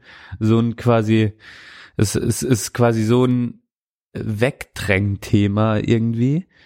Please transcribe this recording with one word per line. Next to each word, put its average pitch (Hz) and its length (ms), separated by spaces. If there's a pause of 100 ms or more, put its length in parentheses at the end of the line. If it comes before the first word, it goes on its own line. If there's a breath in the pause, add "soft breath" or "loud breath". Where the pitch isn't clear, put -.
(400 loud breath)
so 110 200
ein 117 160
quasi, 110 580 (640 loud breath)
es, 107 160
es - 300
ist 120 300
quasi 117 300
so 123 220
ein 123 380 (500)
Wegdrängthema 104 1700
irgendwie. 117 640 (200 soft breath)